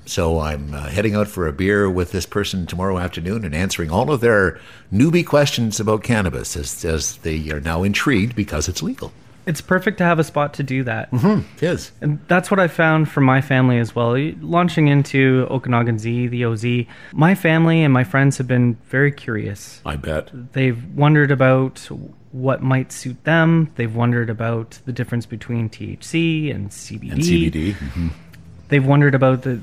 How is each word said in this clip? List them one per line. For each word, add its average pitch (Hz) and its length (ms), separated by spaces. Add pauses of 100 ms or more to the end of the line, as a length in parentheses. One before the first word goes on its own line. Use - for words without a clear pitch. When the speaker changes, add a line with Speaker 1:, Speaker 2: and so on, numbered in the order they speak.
Speaker 1:
So 82 340
I'm, 73 340
uh, 73 160
heading 104 260
out 104 120
for 90 200
a 76 60
beer 98 360
with 90 220
this 90 160
person 95 400
tomorrow 92 320
afternoon 90 440
and 76 120
answering 87 340
all 117 220
of 127 100
their 104 380 (340)
newbie 165 320
questions 135 540
about 107 240
cannabis 90 520
as, 71 300
as 80 320
they 80 320
are 76 120
now 82 200
intrigued 104 540
because 82 340
it's - 140
legal. 247 280 (360)
Speaker 2:
It's 160 140
perfect 185 360
to 180 60
have 170 160
a 160 40
spot 147 320
to 147 80
do 131 200
that. 110 260
Speaker 1:
Mm-hmm. 151 300 (180)
It - 60
is. - 280 (100)
Speaker 2:
And 147 260
that's 180 240
what 196 80
I 185 80
found 160 420
for 147 120
my 131 200
family 127 380
as 117 160
well. 120 160
Y-, 143 300
launching 165 480
into 135 600
Okanagan 120 480
Z, 117 300
the 120 180
O 113 100
Z, 120 320 (260)
my 165 200
family 165 480
and 147 100
my 127 120
friends 135 340
have 127 100
been 120 300 (120)
very 139 220
curious. 107 760
Speaker 1:
I 76 80
bet. 78 340 (240)
Speaker 2:
They've 127 400
wondered 147 380
about 131 480 (520)
what 131 300
might 131 300
suit - 320
them. 165 520
They've 113 200
wondered 120 340
about 113 560
the 127 60
difference 120 340
between 117 440
T 101 240
H 98 100
C 160 480
and 101 200
C - 260
B 107 100
D. - 60
Speaker 1:
And 151 120
C 175 200
B 80 40
D. 80 240
Mm-hmm. 82 340 (600)
Speaker 2:
They've 143 180
wondered 143 300
about 131 260
the, 131 220